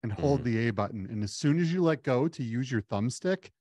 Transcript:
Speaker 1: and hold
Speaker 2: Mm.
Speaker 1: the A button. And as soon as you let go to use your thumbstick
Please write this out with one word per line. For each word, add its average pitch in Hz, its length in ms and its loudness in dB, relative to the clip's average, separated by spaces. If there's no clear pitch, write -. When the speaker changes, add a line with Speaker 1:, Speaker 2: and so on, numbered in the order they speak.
Speaker 1:
and 113 100 -4
hold 139 280 2
Speaker 2:
Mm. 120 40 -8
Speaker 1:
the 117 240 2
A 117 40 0
button. 101 380 -4
And 107 140 -4
as 101 80 -6
soon 151 260 2
as 170 140 2
you 180 100 0
let 160 200 2
go 135 260 2
to 165 140 -6
use 123 280 -4
your 113 120 0
thumbstick 127 680 -2